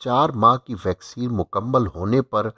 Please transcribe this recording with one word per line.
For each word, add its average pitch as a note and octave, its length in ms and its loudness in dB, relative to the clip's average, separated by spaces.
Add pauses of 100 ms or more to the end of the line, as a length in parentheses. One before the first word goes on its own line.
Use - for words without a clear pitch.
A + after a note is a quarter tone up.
चार B2+ 300 2
माह A#2 260 4
की - 160 -10
वैक्सीन G2+ 560 -6
मुकम्मल A2+ 580 -2
होने G2 340 -2
पर G#2+ 360 -4